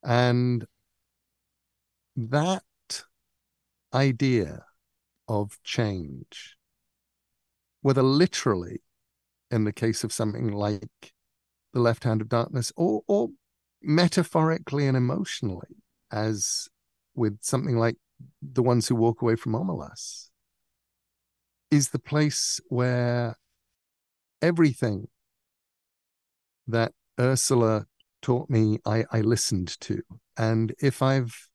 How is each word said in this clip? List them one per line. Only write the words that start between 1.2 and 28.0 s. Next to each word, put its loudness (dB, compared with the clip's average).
that 0
idea 2
of -4
change, -6
whether 4
literally 2
in 0
the -2
case -2
of -6
something -4
like -6
The 0
Left 2
Hand 2
of -8
Darkness, -2
or, 0
or 2
metaphorically 2
and 2
emotionally, -4
as -4
with -2
something -2
like 0
The -4
Ones 4
Who 2
Walk 2
Away 2
from -4
Omelas, -8
is 2
the -4
place -2
where 0
everything 2
that 0
Ursula 2